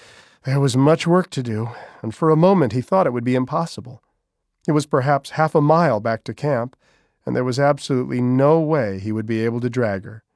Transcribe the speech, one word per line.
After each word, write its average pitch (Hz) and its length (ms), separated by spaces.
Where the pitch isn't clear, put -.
There 135 140
was 135 160
much 147 300
work 175 260
to 135 120
do, 117 260
and 110 120
for 160 180
a 156 40
moment 165 380
he 127 80
thought 190 240
it 131 80
would 120 100
be 123 120
impossible. 143 640
It - 40
was 147 140
perhaps 139 460
half 156 240
a 160 60
mile 151 380
back 113 240
to 113 100
camp, 127 420
and 127 100
there 127 80
was 127 160
absolutely 135 600
no 131 400
way 139 400
he 104 120
would 107 140
be 110 200
able 117 160
to 123 80
drag 107 360
her. 110 180